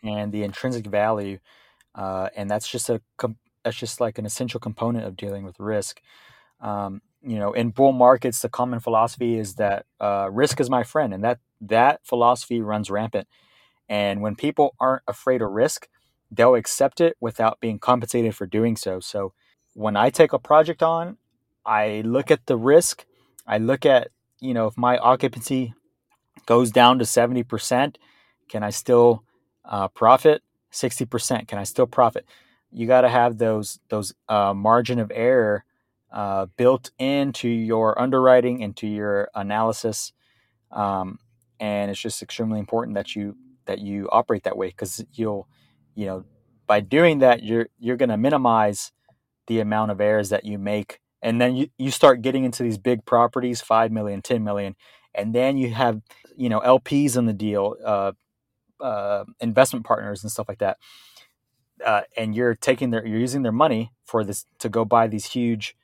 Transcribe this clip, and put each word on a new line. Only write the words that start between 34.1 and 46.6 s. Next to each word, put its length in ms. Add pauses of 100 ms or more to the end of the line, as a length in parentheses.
uh, 260
margin 460
of 140
error, 500 (480)
uh, 360 (100)
built 420
into 480
your 520
underwriting, 640
into 260
your 460
analysis. 800 (600)
Um, 480 (400)
and 300
it's 100
just 220
extremely 380
important 360
that 200
you, 220 (280)
that 140
you 320
operate 320
that 140
way, 140
'cause 320 (100)
you'll, 340 (480)
you 100
know, 200 (420)